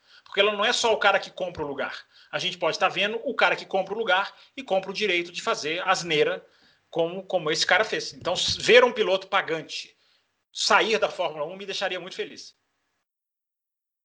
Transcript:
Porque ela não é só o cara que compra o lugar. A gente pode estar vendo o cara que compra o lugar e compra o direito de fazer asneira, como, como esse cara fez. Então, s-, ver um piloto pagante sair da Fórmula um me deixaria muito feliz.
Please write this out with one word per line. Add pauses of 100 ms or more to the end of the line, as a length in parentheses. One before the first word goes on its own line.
(240)
Porque
ela
não
é
só
o
cara
que
compra
o
lugar. (260)
A
gente
pode
estar
vendo
o
cara
que
compra
o
lugar (220)
e
compra
o
direito
de
fazer
asneira, (460)
como,
como
esse
cara
fez.
Então,
s-,
ver
um
piloto
pagante (560)
sair
da
Fórmula
um
me
deixaria
muito
feliz. (1500)